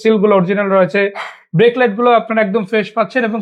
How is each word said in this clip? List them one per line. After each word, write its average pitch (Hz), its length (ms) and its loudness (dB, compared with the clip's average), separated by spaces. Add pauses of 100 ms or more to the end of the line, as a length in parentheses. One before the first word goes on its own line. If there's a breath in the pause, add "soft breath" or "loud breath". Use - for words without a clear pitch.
সিলগুলো 214 380 2
অরিজিনাল 196 360 -2
রয়েছে। 190 260 2 (560 loud breath)
ব্রেক 233 220 4
লাইটগুলো 240 300 0 (100)
আপনারা 226 260 -2
একদম 202 240 -4
ফ্রেশ 214 180 -2 (100)
পাচ্ছেন 226 320 -2
এবং 220 120 -6